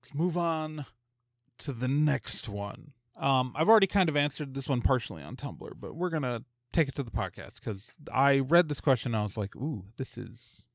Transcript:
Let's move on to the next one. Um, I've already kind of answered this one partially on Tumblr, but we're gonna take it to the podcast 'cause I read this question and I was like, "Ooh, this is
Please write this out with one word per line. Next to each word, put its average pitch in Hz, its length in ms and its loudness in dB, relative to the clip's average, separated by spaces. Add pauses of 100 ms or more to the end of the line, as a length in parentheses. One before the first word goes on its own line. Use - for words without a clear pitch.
Let's - 120 -18
move 165 220 2
on 156 500 -2 (720)
to - 140 -4
the 123 160 0
next 147 600 2
one. 101 440 -6 (240)
Um, 131 380 2
I've 160 140 2
already 214 180 8
kind 185 220 2
of 147 80 0
answered 143 380 -2
this 135 140 -6
one 123 120 2
partially 117 420 0
on 85 140 -10
Tumblr, - 420 -8
but - 160 -8
we're 170 160 -2
gonna 127 340 -2 (280)
take 151 160 2
it 131 80 -10
to 139 60 -4
the 117 80 -6
podcast - 520 -6
'cause 98 340 -8 (160)
I 139 260 4
read 151 300 4
this 147 120 -2
question 123 320 2
and 110 80 2
I - 20 2
was 104 140 -2
like, 101 200 -2
"Ooh, 117 300 -4 (120)
this - 180 -6
is - 480 -12 (100)